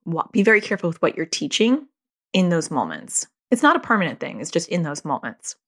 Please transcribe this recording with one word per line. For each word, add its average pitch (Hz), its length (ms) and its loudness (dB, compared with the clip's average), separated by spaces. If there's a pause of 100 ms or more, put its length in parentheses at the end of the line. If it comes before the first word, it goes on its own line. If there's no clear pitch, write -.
wa-, 165 260 -2
be 202 100 4
very 208 200 6
careful 190 260 -4
with 165 140 -4
what 165 120 2
you're 165 120 -4
teaching 247 600 0 (460)
in 185 160 4
those 170 220 0
moments. 85 560 -4 (240)
It's 247 120 2
not 302 140 6
a - 40 0
permanent 190 380 0
thing. - 220 -10
It's - 100 -10
just - 200 -2
in 175 120 0
those 147 220 -6
moments. 127 520 -6 (120)